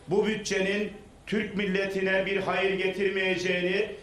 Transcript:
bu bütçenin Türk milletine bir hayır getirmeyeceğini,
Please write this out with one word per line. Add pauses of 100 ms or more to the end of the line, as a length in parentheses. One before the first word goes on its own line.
bu
bütçenin (340)
Türk
milletine
bir
hayır
getirmeyeceğini,